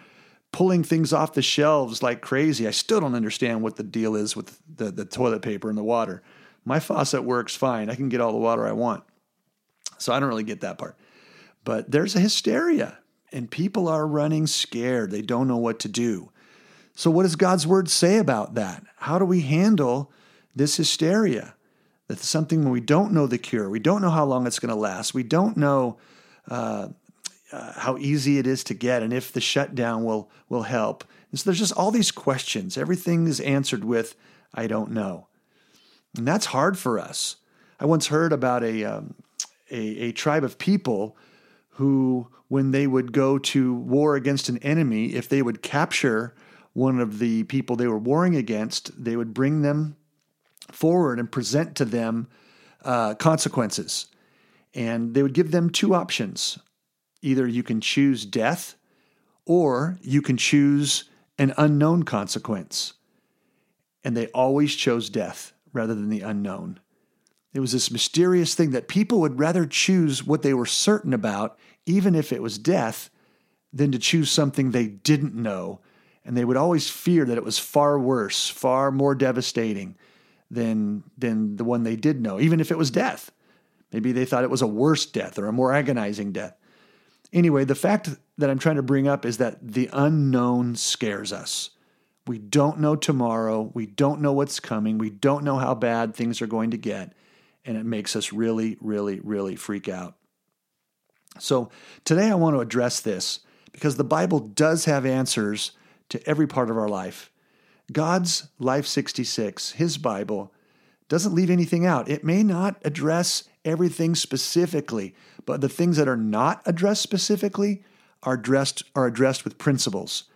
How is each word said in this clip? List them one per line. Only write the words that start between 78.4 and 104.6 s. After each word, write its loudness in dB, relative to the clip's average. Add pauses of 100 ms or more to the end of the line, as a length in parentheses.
far 0
more 2
devastating -2 (520)
than, -2 (160)
than -2
the -4
one 0
they -2
did 0
know, -2
even 4
if -2
it 0
was 0
death. -2 (600)
Maybe -2
they 0
thought 2
it -2
was 0
a 4
worse 2
death -6
or -4
a -2
more 2
agonizing 0
death. -8 (800)
Anyway, 4
the 0
fact 0 (280)
that 2
I'm -2
trying 2
to 0
bring 2
up 0
is -2
that 0 (100)
the -2
unknown 2
scares -4
us. -8 (580)
We -6
don't 2
know 2
tomorrow. 0
We -6
don't 0
know 2
what's -2
coming. -2
We -4
don't 0
know 0
how 0
bad -2
things -4
are -4
going -2
to -2
get. -8 (500)
And -6
it -8
makes -4
us -4
really, -2
really, -4
really -4
freak -8
out. -10 (1300)
So -2 (340)
today 4
I 2
want 4
to 0
address -2
this -6 (320)
because -2
the 0
Bible 2
does 0